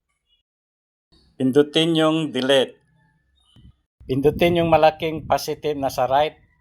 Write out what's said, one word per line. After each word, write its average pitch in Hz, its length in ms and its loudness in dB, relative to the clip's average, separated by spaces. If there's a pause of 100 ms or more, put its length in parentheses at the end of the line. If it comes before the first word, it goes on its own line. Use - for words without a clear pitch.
(1300)
Pindutin 147 640 0
yung 160 320 0
delete. 127 480 0 (1300)
Pindutin 151 560 0
yung 170 80 0
malaking 156 560 2
positive 147 480 -4
na 135 160 -4
sa 127 160 -4
right 147 320 0 (240)